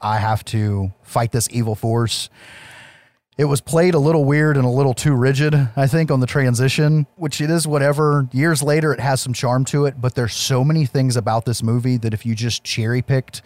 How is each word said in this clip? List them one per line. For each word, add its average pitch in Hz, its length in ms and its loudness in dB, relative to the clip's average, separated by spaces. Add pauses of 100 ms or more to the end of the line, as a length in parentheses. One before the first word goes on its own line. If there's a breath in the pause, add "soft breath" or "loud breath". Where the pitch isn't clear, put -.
"I 107 180 0
have 107 280 0
to 101 460 -2 (100)
fight 120 300 -2
this 117 180 -2
evil 113 240 -2
force." 113 540 -2 (1080 loud breath)
It 147 100 0
was 139 140 0
played 170 340 2
a 160 40 2
little 147 260 2
weird 147 320 2
and 131 80 2
a 123 60 2
little 131 240 2
too 151 180 0
rigid, 139 640 2
I 139 140 2
think, 160 240 0
on 131 80 2
the 127 60 0
transition, 139 880 2
which 156 240 -6
it 151 100 -2
is 165 160 0
whatever. 147 640 2
Years 143 320 0
later, 151 300 2
it 123 80 -4
has 135 200 0
some 127 120 -6
charm 127 340 0
to 143 200 0
it, 135 140 -4
but 120 140 -2
there's 120 200 -4
so 131 280 -2
many 156 240 2
things 131 300 0
about 113 280 -2
this 120 160 -4
movie 120 360 0
that 110 180 -2
if - 100 -6
you 113 120 -2
just 113 260 -4
cherry-picked 123 840 -2